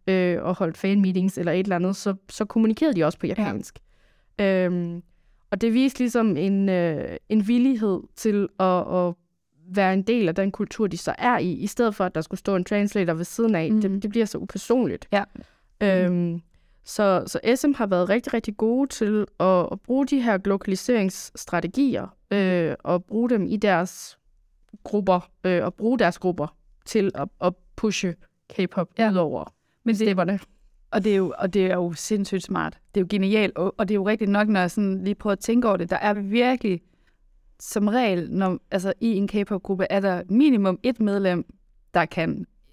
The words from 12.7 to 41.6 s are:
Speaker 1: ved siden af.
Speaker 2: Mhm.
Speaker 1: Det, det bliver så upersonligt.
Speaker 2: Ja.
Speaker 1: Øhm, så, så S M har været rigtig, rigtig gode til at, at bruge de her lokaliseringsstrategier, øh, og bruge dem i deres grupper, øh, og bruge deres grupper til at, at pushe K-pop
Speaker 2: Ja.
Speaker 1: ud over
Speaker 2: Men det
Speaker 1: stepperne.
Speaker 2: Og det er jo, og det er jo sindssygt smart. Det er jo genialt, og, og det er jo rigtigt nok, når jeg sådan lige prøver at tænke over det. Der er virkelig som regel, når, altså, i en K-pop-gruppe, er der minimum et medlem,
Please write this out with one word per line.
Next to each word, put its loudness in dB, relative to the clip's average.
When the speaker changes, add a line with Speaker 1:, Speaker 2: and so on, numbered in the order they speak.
Speaker 1:
ved -4
siden 0
af. 0
Speaker 2:
Mhm. 2
Speaker 1:
Det, -2
det -4
bliver 0
så -6
upersonligt. -2
Speaker 2:
Ja. 2
Speaker 1:
Øhm, 2
så, 2
så -6
S -2
M 2
har -2
været 2
rigtig, 0
rigtig -4
gode 0
til -2
at, 4
at -8
bruge 0
de 2
her 2
lokaliseringsstrategier, -2
øh, 2
og -2
bruge 0
dem 2
i -2
deres 0
grupper, 0
øh, 2
og -2
bruge 0
deres 2
grupper -2
til 0
at, -6
at 2
pushe -2
K-pop -4
Speaker 2:
Ja. 4
Speaker 1:
ud 2
over -2
Speaker 2:
Men 0
det 0
Speaker 1:
stepperne. 0
Speaker 2:
Og 0
det 2
er 4
jo, 0
og -2
det 4
er 0
jo -2
sindssygt -4
smart. -4
Det 4
er 2
jo -2
genialt, 2
og, -2
og 0
det -2
er 0
jo -2
rigtigt 0
nok, 2
når 2
jeg 0
sådan -2
lige -2
prøver -2
at -2
tænke 0
over 2
det. -4
Der 0
er 0
virkelig 0
som -2
regel, 0
når, 0
altså, -2
i 2
en 0
K-pop-gruppe, -2
er 0
der 0
minimum 4
et 0
medlem, 0